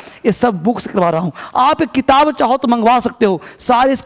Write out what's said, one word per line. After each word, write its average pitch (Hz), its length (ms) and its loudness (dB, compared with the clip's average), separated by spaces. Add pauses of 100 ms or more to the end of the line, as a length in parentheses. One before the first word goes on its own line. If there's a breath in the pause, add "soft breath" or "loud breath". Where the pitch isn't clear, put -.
(260 loud breath)
ये 214 60 4
सब 196 300 -2
बुक 220 180 -2
से - 120 -10
करवा 180 180 0
रहा 160 100 0
हूँ। 175 120 -4 (240 loud breath)
आप 302 260 2
एक 262 80 -4
किताब 269 420 2
चाहो 262 240 0
तो 269 120 -4
मंगवा 240 320 2
सकते - 260 -2
हो, 185 140 0 (180 loud breath)
सारे 254 340 2
इस - 140 -6